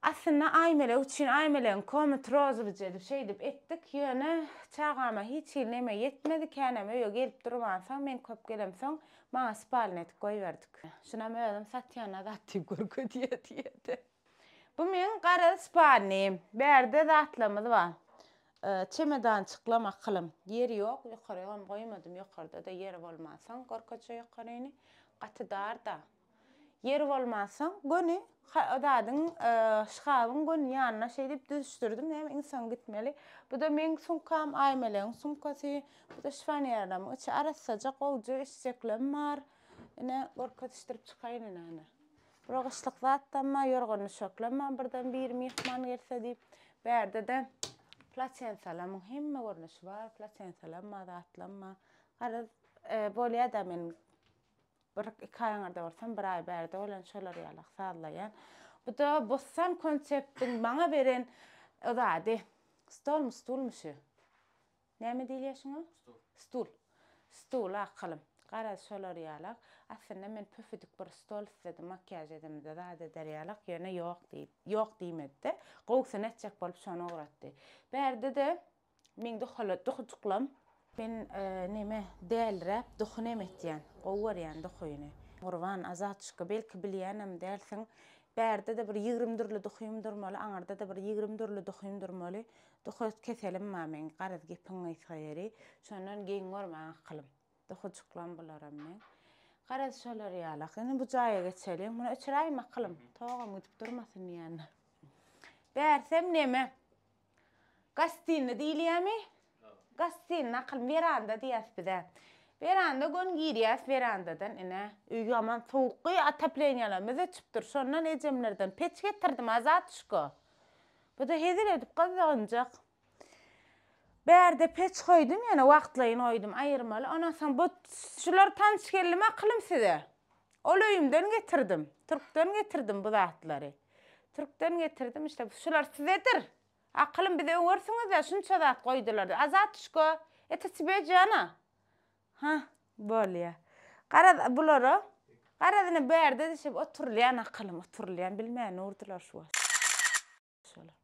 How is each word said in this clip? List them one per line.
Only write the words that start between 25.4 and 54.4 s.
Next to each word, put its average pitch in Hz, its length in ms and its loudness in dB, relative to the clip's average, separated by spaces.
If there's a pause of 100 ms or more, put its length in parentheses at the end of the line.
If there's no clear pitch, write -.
dar-da. 208 500 -8 (840)
Ýer 285 240 2
bolmansaň, 262 720 -4
göni 339 400 2 (320)
zadyň 262 680 2 (760)
şygabyň 262 540 2
gönüni 285 280 0
ýanyna 233 380 0
şeý 269 160 -2
diýip 285 180 -8
düzüşdirdim. 269 640 -4
Hem 302 160 -6
iňsan 277 420 -8
gitmeli, 233 440 -6 (360)
bu 262 100 -4
da 311 80 2
meň 311 320 2
sumkam 311 540 -4
aýmelegiň 233 600 0
sumkasy. 285 680 -6 (340)
Bu - 80 -18
da 285 60 -4
şyfanier 269 560 -2
adamyň 190 280 -6
içi 214 180 -8
arassajak 262 720 -4
owjy 269 400 -4
içjeklem 254 680 -4
bar. 294 280 -4 (600)
Ine 254 360 -4
görkezişdirip 247 720 -12
çykaýyn. 233 440 -12
Ineni 170 340 -14 (640)
bura 262 140 -2
gyşlyk 254 380 -6
zatlama 269 640 0
ýorganyşaklama 233 1120 -2
birden 247 340 -6
biri 262 220 -4
myhman 254 500 -6
gelse 247 400 -8
diýip, 240 160 -8 (440)
bäride-de 226 640 0 (680)
platensalamyň 196 840 -10
hemme 277 400 -8
görnüşi 175 460 -12
bar. 214 280 -14
Platensalama 190 880 -16
zatlama 185 720 -16 (440)
garaz 233 260 -6 (680)
bolýa-da 233 480 0
men. 170 300 -8 (1040)